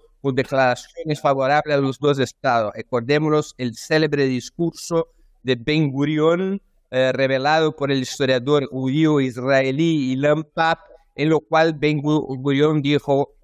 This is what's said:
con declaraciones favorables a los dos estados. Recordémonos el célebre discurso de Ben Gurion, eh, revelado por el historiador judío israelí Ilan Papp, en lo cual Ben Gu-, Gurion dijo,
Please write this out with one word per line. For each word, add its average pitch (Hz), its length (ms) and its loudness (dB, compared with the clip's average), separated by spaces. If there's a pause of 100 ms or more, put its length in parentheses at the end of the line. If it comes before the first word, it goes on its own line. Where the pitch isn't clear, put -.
(220)
con 139 140 -2
declaraciones 135 840 -2
favorables 143 540 0
a 139 60 2
los 135 180 -2
dos 143 200 0
estados. 120 540 -2
Recordémonos 147 840 -2
el 120 180 -6
célebre 147 500 0
discurso 165 840 -4 (340)
de 127 120 0
Ben 147 360 0
Gurion, 160 680 0 (280)
eh, 131 220 0
revelado 135 640 0
por 139 160 -4
el 139 80 0
historiador 131 680 0
judío 139 520 2
israelí 135 960 0
Ilan 147 300 0
Papp, 165 360 -2 (360)
en 151 140 0
lo 160 120 2
cual 160 320 2
Ben 147 280 0
Gu-, 147 400 -2
Gurion 143 400 2
dijo, 139 640 0